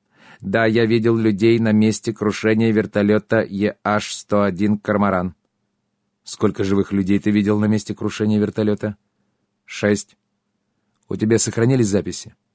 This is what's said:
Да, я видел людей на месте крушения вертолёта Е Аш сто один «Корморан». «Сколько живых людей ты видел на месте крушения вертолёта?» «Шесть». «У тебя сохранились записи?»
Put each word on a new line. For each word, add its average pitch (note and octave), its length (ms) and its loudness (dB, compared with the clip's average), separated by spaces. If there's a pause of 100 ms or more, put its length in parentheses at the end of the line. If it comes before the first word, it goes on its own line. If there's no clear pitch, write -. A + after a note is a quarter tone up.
(420)
Да, A2+ 240 0
я A2+ 200 2
видел A2+ 300 2
людей A2+ 440 2
на A2+ 120 0
месте G#2+ 400 2
крушения A2 600 0
вертолёта G#2 760 0
Е G2+ 360 -4
Аш G#2 320 -2
сто G#2 260 -2
один G2+ 380 0
«Корморан». F#2+ 560 -2 (880)
«Сколько - 400 -2
живых G2 280 0
людей G2 280 0
ты G#2+ 100 -4
видел G#2 300 2
на G#2+ 60 0
месте G#2+ 280 -2
крушения G#2+ 460 -2
вертолёта?» G#2 580 -2 (680)
«Шесть». - 520 -2 (920)
«У F#2 100 -6
тебя A2 200 2
сохранились A#2 500 2
записи?» F#2 480 -4 (200)